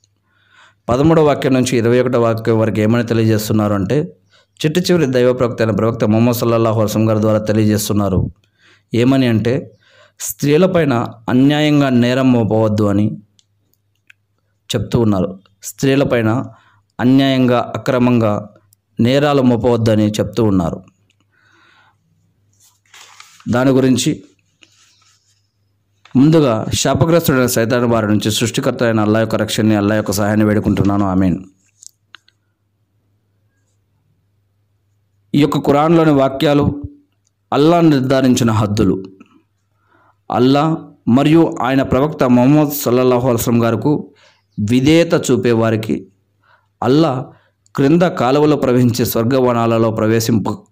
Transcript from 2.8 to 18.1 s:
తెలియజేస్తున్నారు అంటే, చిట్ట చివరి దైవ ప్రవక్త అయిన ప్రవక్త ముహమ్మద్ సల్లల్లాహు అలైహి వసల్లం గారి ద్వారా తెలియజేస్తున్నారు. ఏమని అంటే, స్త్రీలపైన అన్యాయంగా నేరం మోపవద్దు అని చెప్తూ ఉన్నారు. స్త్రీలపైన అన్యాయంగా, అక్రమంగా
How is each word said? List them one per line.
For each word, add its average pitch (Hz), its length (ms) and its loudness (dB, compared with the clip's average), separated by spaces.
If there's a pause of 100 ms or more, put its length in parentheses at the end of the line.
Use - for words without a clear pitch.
తెలియజేస్తున్నారు 110 680 0
అంటే, 113 440 -4 (480)
చిట్ట 175 260 -2
చివరి 170 140 2
దైవ 127 280 2
ప్రవక్త 123 280 -4
అయిన 110 100 0
ప్రవక్త 110 320 -2
ముహమ్మద్ 113 320 2
సల్లల్లాహు 113 400 0
అలైహి 107 160 0
వసల్లం 110 180 0
గారి 107 120 0
ద్వారా 107 180 2
తెలియజేస్తున్నారు. 104 920 -2 (600)
ఏమని 127 340 0
అంటే, 117 440 -2 (480)
స్త్రీలపైన 151 880 -2 (220)
అన్యాయంగా 143 600 2
నేరం 127 420 0
మోపవద్దు 110 520 0
అని 104 340 -2 (1500)
చెప్తూ 117 300 -2
ఉన్నారు. 101 400 -2 (240)
స్త్రీలపైన 123 800 -2 (560)
అన్యాయంగా, 127 760 0
అక్రమంగా 117 760 0 (500)